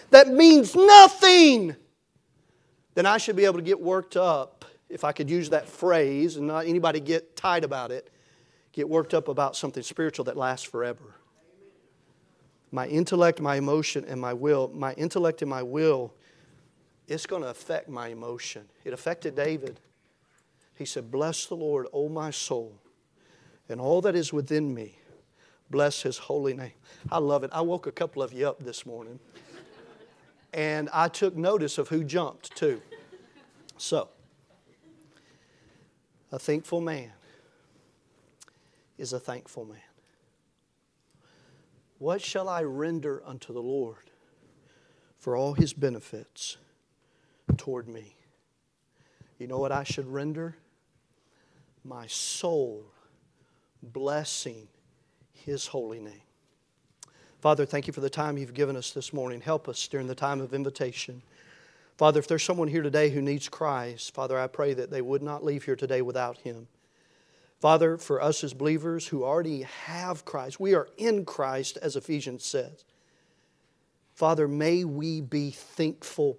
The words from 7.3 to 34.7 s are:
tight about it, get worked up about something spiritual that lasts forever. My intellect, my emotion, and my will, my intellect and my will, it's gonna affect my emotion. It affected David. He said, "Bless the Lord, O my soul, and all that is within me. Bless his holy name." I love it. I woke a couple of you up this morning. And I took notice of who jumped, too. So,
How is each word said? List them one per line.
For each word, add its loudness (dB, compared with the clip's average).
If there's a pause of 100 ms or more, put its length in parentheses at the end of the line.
tight -2
about -8
it, -12 (600)
get -6
worked 0
up 0
about -2
something -8
spiritual -6
that -6
lasts -4
forever. -8 (1600)
My -6
intellect, 2
my -2
emotion, -2
and -10
my -6
will, 0
my -8
intellect -2
and -6
my -6
will, -2 (920)
it's -10
gonna -8
affect -10
my -12
emotion. -14 (160)
It -10
affected -8
David. -6 (920)
He -16
said, -10
"Bless -4
the -10
Lord, -4
O -4
my -8
soul, -8 (880)
and -10
all 0
that 0
is -4
within -4
me. -14 (720)
Bless -2
his -6
holy -6
name." -14 (380)
I -2
love 0
it. -10
I -4
woke -4
a -8
couple -6
of -8
you -4
up -8
this -14
morning. -18 (1300)
And -4
I 0
took -2
notice -2
of -6
who -2
jumped, -8
too. -2 (960)
So, -6 (2250)